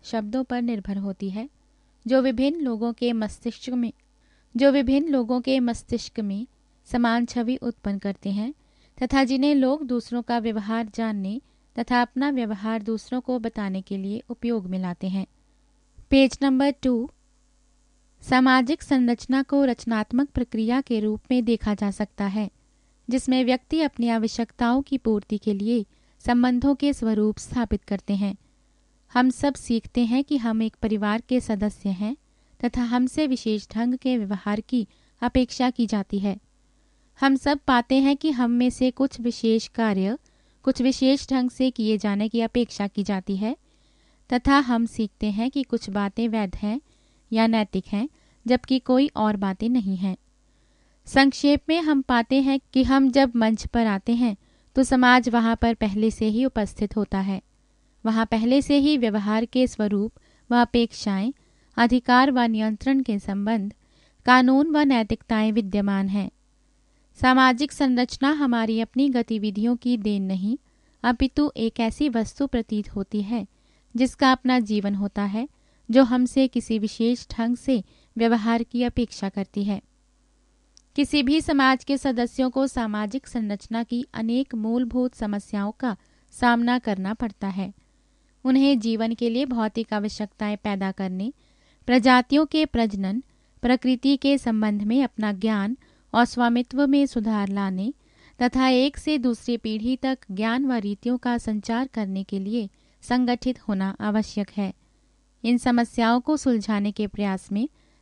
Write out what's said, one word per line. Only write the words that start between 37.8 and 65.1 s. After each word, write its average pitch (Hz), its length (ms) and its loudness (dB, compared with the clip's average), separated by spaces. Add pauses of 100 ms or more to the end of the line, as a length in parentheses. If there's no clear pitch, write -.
हैं 269 220 4
कि 311 140 -2
हम 240 200 0
में 247 180 2
से 254 220 0
कुछ - 280 -2
विशेष 226 480 0
कार्य 208 500 -2 (460)
कुछ 262 180 0
विशेष 262 480 2
ढंग 254 200 0
से 262 220 0
किए 220 260 0
जाने 208 320 -2
की 233 120 -2
अपेक्षा 226 460 -2
की 196 160 -4
जाती 196 340 -4
है 220 200 -4 (760)
तथा 277 260 4
हम 240 260 0
सीखते 214 460 -4
हैं 226 200 -2
कि 277 120 -4
कुछ - 260 -6
बातें 202 400 -2
वैध 214 260 -4
हैं 214 260 -4 (520)
या 226 140 4
नैतिक 214 400 -2
हैं, 214 220 -4 (380)
जबकि 254 320 2
कोई 262 360 2
और 214 200 0
बातें 196 340 -2
नहीं 196 280 -2
हैं। 185 200 -4 (880)
संक्षेप 277 640 4
में 330 120 2
हम 302 200 2
पाते 254 400 2
हैं 269 180 2 (140)
कि 262 100 4
हम 269 280 4
जब 269 240 4
मंच 220 320 0
पर 233 180 0
आते 208 280 -2
हैं, 233 240 0 (380)
तो 269 80 4
समाज 254 460 4
वहाँ 226 260 2
पर 233 180 2
पहले 214 380 0
से 220 160 -2
ही 220 180 0
उपस्थित 214 520 -4
होता 196 220 -2
है। 190 220 -4 (640)
वहाँ 226 200 0
पहले 233 360 2
से 285 160 2
ही 285 200 4
व्यवहार 220 480 0
के 254 220 2
स्वरूप 208 460 -2 (380)
व 240 40 4
अपेक्षाएं, 233 800 0 (440)
अधिकार 247 540 4
व 254 80 2
नियंत्रण 226 600 0
के 220 180 -2
संबंध, 202 540 -4 (520)
कानून 262 460 6
व 302 60 2
नैतिकताएं 226 720 2